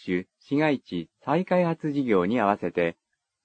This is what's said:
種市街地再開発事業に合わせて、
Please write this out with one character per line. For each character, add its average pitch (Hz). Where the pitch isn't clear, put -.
種 90
市 -
街 151
地 85
再 160
開 180
発 165
事 139
業 95
に 120
合 104
わ 101
せ 87
て、 85